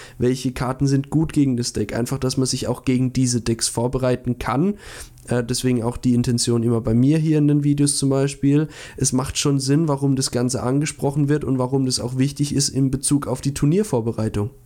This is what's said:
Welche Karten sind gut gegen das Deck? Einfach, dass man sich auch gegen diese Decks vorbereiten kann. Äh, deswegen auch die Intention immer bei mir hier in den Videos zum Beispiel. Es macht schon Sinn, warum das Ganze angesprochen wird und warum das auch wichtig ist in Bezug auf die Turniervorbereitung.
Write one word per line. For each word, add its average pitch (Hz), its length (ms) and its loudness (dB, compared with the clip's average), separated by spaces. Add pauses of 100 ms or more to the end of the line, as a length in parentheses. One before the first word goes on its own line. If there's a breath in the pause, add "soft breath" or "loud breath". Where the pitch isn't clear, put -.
(180 loud breath)
Welche 131 340 0
Karten 127 340 -2
sind 139 220 0
gut 156 240 0
gegen 135 240 2
das 120 160 -4
Deck? 107 240 -4
Einfach, 123 220 -2
dass 131 180 -2
man 131 100 2
sich 127 220 -4
auch - 160 -4
gegen 127 300 2
diese 123 260 2
Decks 117 280 -2
vorbereiten 123 720 -2
kann. 160 360 0 (540 loud breath)
Äh, 120 140 0
deswegen 123 400 -2
auch 120 140 -2
die 127 160 0
Intention 120 500 2
immer 117 200 0
bei 113 100 0
mir 131 240 4
hier 156 220 2
in 147 100 4
den 147 160 2
Videos 143 320 2
zum 139 140 0
Beispiel. 139 580 2 (300 loud breath)
Es 131 160 0
macht 131 240 -2
schon 139 220 2
Sinn, 147 280 2
warum 139 260 2
das 131 160 -2
Ganze 123 320 -2
angesprochen 139 680 0
wird 147 120 2
und 131 160 0
warum 131 280 0
das 127 140 -2
auch 123 180 -4
wichtig 139 360 0
ist 139 140 0
in 135 220 0
Bezug 143 360 0
auf - 140 -4
die 143 140 -2
Turniervorbereitung. 117 960 0 (160)